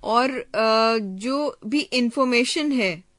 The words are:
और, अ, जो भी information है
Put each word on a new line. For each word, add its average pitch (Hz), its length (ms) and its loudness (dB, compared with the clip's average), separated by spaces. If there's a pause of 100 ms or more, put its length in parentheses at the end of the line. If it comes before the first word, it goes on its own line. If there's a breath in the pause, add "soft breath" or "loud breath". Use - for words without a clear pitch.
और, 240 360 2
अ, 220 600 2
जो 220 680 -4
भी 269 140 0
information 254 920 0
है 190 320 -2 (140)